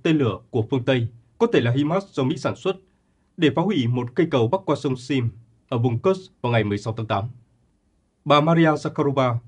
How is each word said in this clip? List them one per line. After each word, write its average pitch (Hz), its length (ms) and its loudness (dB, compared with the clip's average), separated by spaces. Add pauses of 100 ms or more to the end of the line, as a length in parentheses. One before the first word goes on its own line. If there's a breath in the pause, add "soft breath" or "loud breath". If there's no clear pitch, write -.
tên 160 140 2
lửa 113 220 0 (100)
của 110 220 -2
phương 127 140 -2
Tây, 123 220 0 (300)
có 233 160 2
thể 143 80 4
là 117 100 0
himas 151 400 0
do 139 120 -2
Mỹ 143 140 0
sản 117 180 -4
xuất, 190 200 -4 (640)
để 156 180 4
phá 165 60 2
hủy 170 260 0
một 120 280 -4
cây 165 160 2
cầu 117 160 2
bắc 185 180 -2
qua 147 100 0
sông 135 220 -4
Sim 127 320 -2 (400)
ở 131 80 -2
vùng 120 220 0
Kursk 190 320 -2 (100)
vào 120 100 -2
ngày 113 120 2
mười 101 140 -2
sáu 107 200 -6
tháng 113 100 -8
tám. 104 180 -2 (1000)
Bà 147 160 6
Maria 165 300 4
Zakharova, 143 640 -2 (120)